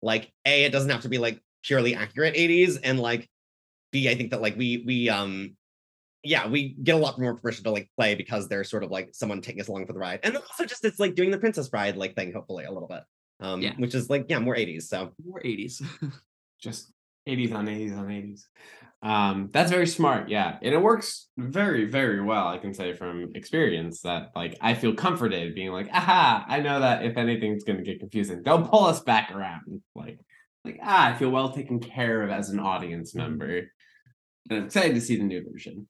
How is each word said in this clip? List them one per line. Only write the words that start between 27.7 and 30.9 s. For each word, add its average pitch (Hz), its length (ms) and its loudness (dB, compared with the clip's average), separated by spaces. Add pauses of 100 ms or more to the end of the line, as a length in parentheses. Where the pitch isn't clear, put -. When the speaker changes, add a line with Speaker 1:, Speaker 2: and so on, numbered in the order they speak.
Speaker 3:
get 92 200 -6
confusing, 98 420 -4
they'll 165 240 4
pull 214 160 8
us 165 160 4
back 110 320 2
around." 92 500 -10 (140)
Like, - 240 -14 (460)
like, - 180 -12
"Ah, 175 300 6